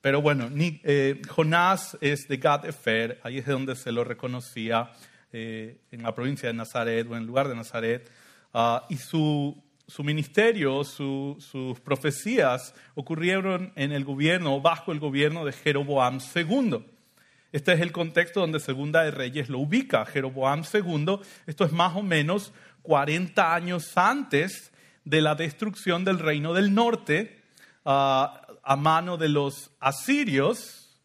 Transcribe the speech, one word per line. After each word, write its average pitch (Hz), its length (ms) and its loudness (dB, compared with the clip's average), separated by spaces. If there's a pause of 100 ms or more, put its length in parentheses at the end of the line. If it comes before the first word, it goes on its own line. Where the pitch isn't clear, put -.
Pero 139 220 2
bueno, 139 260 2
Ni-, 147 360 -2
eh, 139 440 2
Jonás 175 720 2
es 143 280 -2
de 139 80 -4
Gad 147 280 2
Hefer, 117 600 -2
ahí 123 140 -8
es 117 80 -8
de 143 60 0
donde 131 220 -2
se 127 160 -10
lo 120 140 0
reconocía, 117 880 -4 (400)
eh, 113 480 -12 (100)
en 117 140 -14
la 113 100 -2
provincia 127 340 -4
de 117 60 -4
Nazaret 117 560 -2
o 117 60 -8
en 113 60 -6
el 113 40 -8
lugar 131 220 0
de 123 80 -6
Nazaret. 117 540 -6 (440)
Ah, 117 340 2
y 170 80 -6
su, 147 680 -2 (240)
su - 180 -12
ministerio, 151 800 2
su, 139 560 -6
sus 127 400 -8
profecías 143 920 0 (200)
ocurrieron 180 800 -2
en 143 180 -4
el 139 120 -4
gobierno, 143 560 0
bajo 165 320 2
el 151 80 -4
gobierno 151 440 0
de 139 80 -4
Jeroboam 139 680 2
segundo. 170 680 -2 (640)
Este - 220 0
es 156 80 4
el 170 120 0
contexto 170 480 0
donde 156 200 0
Segunda 147 420 0
de 156 80 0
Reyes 131 380 -6
lo 127 100 -4
ubica. 147 460 0
Jeroboam 135 600 -2
segundo, 175 580 0 (240)
esto 165 180 0
es 143 80 2
más 170 240 2
o 208 60 -2
menos 170 500 0 (300)
cuarenta 165 720 2
años 175 420 -2
antes 190 720 2 (340)
de 156 180 2
la 151 120 4
destrucción 175 680 -4
del 185 140 0
reino 156 340 -2
del 196 220 4
norte, 226 680 0 (420)
ah, 139 580 2 (200)
a 139 140 2
mano 160 400 2
de 156 140 2
los 143 400 -2 (100)
asirios 185 1200 0